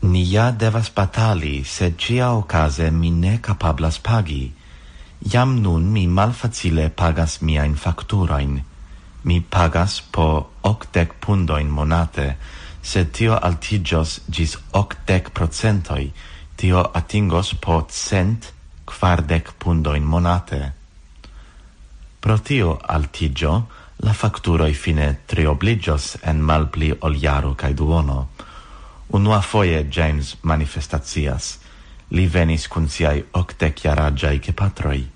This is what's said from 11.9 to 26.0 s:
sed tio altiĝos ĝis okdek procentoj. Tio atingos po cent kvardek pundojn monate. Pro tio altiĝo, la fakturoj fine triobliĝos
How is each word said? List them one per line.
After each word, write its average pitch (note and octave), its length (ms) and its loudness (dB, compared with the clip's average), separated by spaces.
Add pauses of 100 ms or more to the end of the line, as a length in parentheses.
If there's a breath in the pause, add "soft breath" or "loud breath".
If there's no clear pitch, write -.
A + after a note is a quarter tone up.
sed F2+ 320 -2
tio A2+ 240 2
altiĝos E2+ 920 -2
ĝis - 300 -2 (160)
okdek - 600 -2
procentoj. E2+ 720 -2 (500 loud breath)
Tio F2+ 380 4
atingos F2+ 680 0
po E2 300 2
cent G2+ 640 -2 (320)
kvardek E2+ 760 0
pundojn D2+ 440 0
monate. E2+ 580 0 (1600 loud breath)
Pro G#2+ 160 2
tio G#2 400 0 (100)
altiĝo, D2+ 680 0 (420 loud breath)
la G#2+ 180 2
fakturoj D#2+ 600 2
fine D2+ 340 0 (180)
triobliĝos D#2 960 0